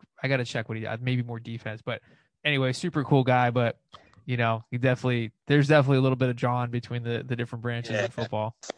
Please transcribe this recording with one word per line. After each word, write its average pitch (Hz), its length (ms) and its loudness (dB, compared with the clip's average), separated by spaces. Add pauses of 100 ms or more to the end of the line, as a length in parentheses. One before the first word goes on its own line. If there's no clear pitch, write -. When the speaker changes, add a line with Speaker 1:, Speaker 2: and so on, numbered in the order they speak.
(220)
Speaker 1:
I 135 60 -4
gotta 131 180 0
check 117 240 -6
what 110 80 -6
he, 110 80 -8
uh, 107 160 -6
maybe 123 220 0
more 117 160 -10
defense, 113 440 -10
but 117 180 -8 (440)
anyway, 135 280 2
super 156 300 -4
cool 135 200 4
guy. 123 260 4
But, 120 300 0 (480)
you 123 100 -2
know, 113 320 0
he 123 80 -6
definitely, 123 540 0 (160)
there's 143 200 6
definitely 139 300 6
a 131 40 4
little 131 140 2
bit 127 140 0
of 120 60 -2
drawn 123 340 -2
between 120 320 -6
the, 117 240 -4
the 127 100 -4
different 117 280 -8
branches 117 300 -6
Speaker 2:
Yeah. 104 120 0
Speaker 1:
of 117 80 -8
football. 110 420 -4 (220)